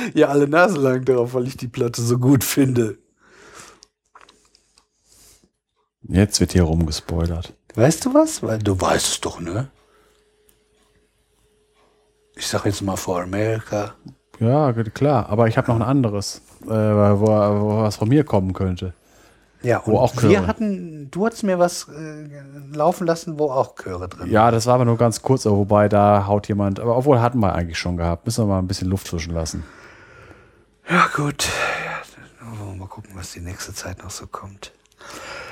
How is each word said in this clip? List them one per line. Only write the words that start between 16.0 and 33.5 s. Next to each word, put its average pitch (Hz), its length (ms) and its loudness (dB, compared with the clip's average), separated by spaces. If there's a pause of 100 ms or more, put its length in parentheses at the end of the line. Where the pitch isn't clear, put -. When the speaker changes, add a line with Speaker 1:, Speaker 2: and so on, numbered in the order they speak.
Speaker 2:
äh, - 60 -12
wo, 104 560 4
wo 107 560 2
was 104 140 0
von 107 120 0
mir 143 160 4
kommen 95 300 0
könnte. 92 400 -4 (680)
Speaker 1:
Ja, 117 220 2
Speaker 2:
Wo 107 80 0
Speaker 1:
und 101 60 6
Speaker 2:
auch 120 240 2
Speaker 1:
wir 110 80 6
Speaker 2:
Chöre. 131 160 4
Speaker 1:
hatten, 175 640 -4
du 190 160 -2
hattest 226 160 -6
mir 185 160 0
was, 175 300 0
äh, 151 380 -14 (460)
laufen 165 340 0
lassen, 165 320 -4
wo 147 120 0
auch 127 260 -2
Chöre 90 320 -8
drin - 220 -10
Speaker 2:
Ja, 107 140 6
Speaker 1:
waren. 117 100 4
Speaker 2:
das 113 100 0
war 123 120 4
aber 127 100 2
nur 117 100 2
ganz 117 240 2
kurz, 131 240 0
wobei 104 460 4
da 101 360 6
haut 101 220 0
jemand, 101 320 0
aber 117 160 0
obwohl 131 240 4
hatten 120 200 2
wir 90 140 2
eigentlich 85 240 -4
schon 90 200 -4
gehabt, 85 260 -2
müssen 113 200 0
wir 101 40 2
mal 95 100 2
ein 92 80 -2
bisschen 92 220 -4
Luft 95 200 -2
zwischen 85 260 -6
lassen. 80 300 -6 (1200)
Speaker 1:
Ja, 180 260 2
gut. 147 300 -4
Ja, - 560 -6 (400)
dann 113 180 -16
wollen 101 120 -12
wir 95 80 -12
mal 95 100 -12
gucken, - 260 -18
was 92 180 -14
die 87 80 -16
nächste 87 340 -12